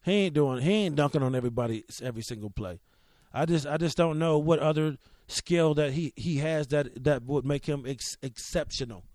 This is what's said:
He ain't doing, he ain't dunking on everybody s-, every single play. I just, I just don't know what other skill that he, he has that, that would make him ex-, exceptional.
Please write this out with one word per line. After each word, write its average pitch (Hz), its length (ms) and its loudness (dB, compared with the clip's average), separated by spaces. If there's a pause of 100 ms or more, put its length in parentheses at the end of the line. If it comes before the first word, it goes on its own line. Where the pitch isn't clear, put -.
He 180 100 0
ain't 196 200 2
doing, 135 280 2
he 160 100 2 (140)
ain't 156 100 -2
dunking 143 280 2
on 131 120 0
everybody 120 540 -2
s-, - 120 -14
every 117 200 -8
single 107 280 -8
play. 92 300 -8 (540)
I 143 120 0
just, 160 220 2
I 151 100 -2
just 160 200 0
don't 165 200 2
know 160 200 4
what 156 220 4
other 156 380 2 (300)
skill 165 480 2
that 147 180 2
he, 156 240 -2
he 165 200 -2
has 151 300 0
that, 139 380 -2
that 135 180 2
would 131 220 -2
make 143 200 0
him 143 220 -4
ex-, - 340 -8
exceptional. 123 840 -6 (120)